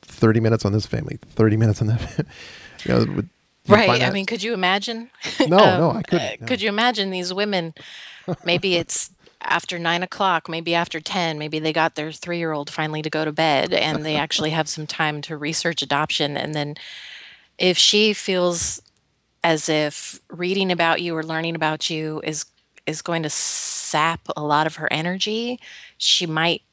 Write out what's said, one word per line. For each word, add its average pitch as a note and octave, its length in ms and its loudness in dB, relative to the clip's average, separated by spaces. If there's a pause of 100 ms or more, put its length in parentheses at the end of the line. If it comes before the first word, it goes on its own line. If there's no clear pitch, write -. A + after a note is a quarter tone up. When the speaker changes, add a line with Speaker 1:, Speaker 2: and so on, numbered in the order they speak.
Speaker 1:
thirty A2+ 380 4
minutes A2 240 4
on G2+ 80 2
this G#2 140 2
family, - 320 -6 (160)
thirty A2 220 6
minutes A2 260 4
on A2 60 2
that A#2 120 2
<laughs> - 0 -
fam-," - 260 -6 (580)
you - 100 2 (120)
know, - 100 -4
would - 120 -2 (380)
you - 80 8
Speaker 2:
Right. G#3+ 140 8
Speaker 1:
find - 140 4
Speaker 2:
I - 40 4
Speaker 1:
that? - 80 0
Speaker 2:
mean, G3 120 -2
could A3+ 180 -4
you A#3 100 -2
imagine? G3+ 560 -2 (140)
<laughs> - 240 0
Speaker 1:
No, F3 100 8
Speaker 2:
Um, F#3 220 8
Speaker 1:
no, E3 100 4
I G#3+ 120 -2
couldn't, E3 240 0
Speaker 2:
uh, A2+ 140 -6
Speaker 1:
no. - 60 -14
Speaker 2:
could A3 160 -2
you A3 60 0
imagine G#3 420 0
these F3+ 240 -4
women? F#3+ 400 -2 (680)
Maybe F3+ 320 2
Speaker 1:
<laughs> E3+ 60 0
Speaker 2:
it's - 280 -4 (320)
after - 360 -2
nine E3+ 240 0
o'clock, F#3 460 0
maybe E3 260 -4
after E3+ 260 -2
ten, E3 380 -2
maybe D3+ 220 -6
they D#3 120 0
got D#3+ 220 2
their D#3 160 -6
three-year-old D#3+ 600 -6
finally D#3 320 -4
to D#3 80 -6
go D#3 140 -2
to D#3 80 -2
bed, D3+ 400 2
and D3+ 320 0
they D3+ 120 -2
actually D3+ 340 -2
have D#3 180 -2
some D#3 180 -8
time D3+ 360 -2
to D#3 140 -10
research D#3 460 -4
adoption. D3 540 0
And C#3 180 -4
then D3 200 -4 (840)
if F3+ 200 2
she G#3 340 4
feels F3+ 680 0 (640)
as D#3+ 240 2
if D3+ 500 -2 (100)
reading F#3 440 -2
about E3+ 300 2
you E3+ 140 -4
or D#3+ 60 -2
learning D#3+ 320 -4
about D#3 340 -2
you D#3 360 -4
is, D3+ 220 -4 (400)
is D#3 140 -4
going E3 220 -2
to D3+ 80 -4
sap - 920 0 (140)
a D3+ 60 -6
lot D3+ 240 2
of D#3 100 -4
her D3+ 160 -4
energy, G#3 680 -4 (380)
she - 280 2
might D#3+ 360 0 (100)